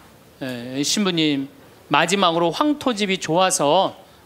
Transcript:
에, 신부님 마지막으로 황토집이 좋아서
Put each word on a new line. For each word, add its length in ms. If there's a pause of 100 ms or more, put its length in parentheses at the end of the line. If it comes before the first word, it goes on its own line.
(420)
에, 400
신부님 680 (400)
마지막으로 600
황토집이 680
좋아서 800 (300)